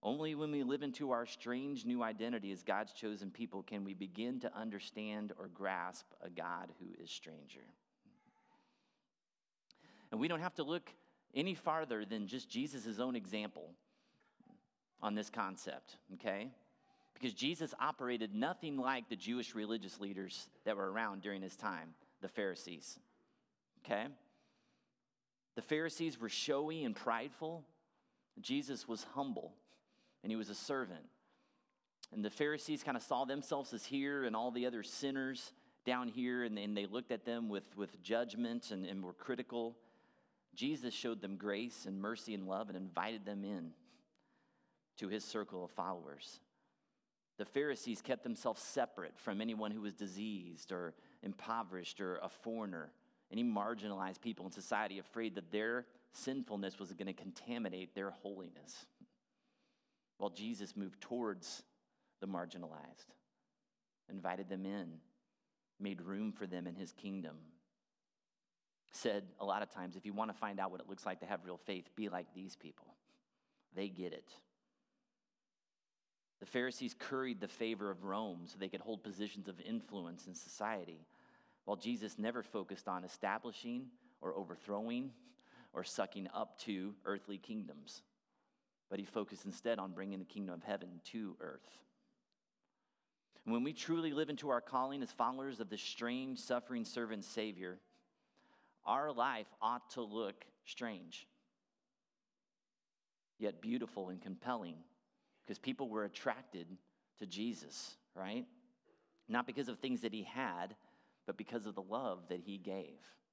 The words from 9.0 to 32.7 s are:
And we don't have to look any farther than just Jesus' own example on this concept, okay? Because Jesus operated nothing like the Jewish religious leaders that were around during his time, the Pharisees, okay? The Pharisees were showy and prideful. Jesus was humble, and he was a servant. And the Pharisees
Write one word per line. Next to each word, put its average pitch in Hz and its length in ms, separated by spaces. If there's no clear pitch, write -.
And 110 80
we 139 80
don't 165 140
have 180 140
to 160 80
look 165 280
any 175 220
farther 147 480
than 104 240
just 123 220
Jesus' 117 500
own 127 160
example 98 540
on 107 140
this 107 140
concept, - 680
okay? 104 360
Because 123 200
Jesus 147 460
operated 123 560
nothing 147 420
like 127 300
the 117 80
Jewish 117 400
religious 107 460
leaders 95 480
that 104 100
were 98 160
around 101 300
during 98 200
his 92 140
time, 82 380
the 98 80
Pharisees, 90 720
okay? 110 220
The 117 60
Pharisees 160 580
were 113 80
showy 151 560
and 117 100
prideful. 147 680
Jesus 135 440
was 117 200
humble, 135 380
and 104 80
he 110 60
was 104 120
a 104 60
servant. 92 480
And 104 100
the 107 60
Pharisees 151 520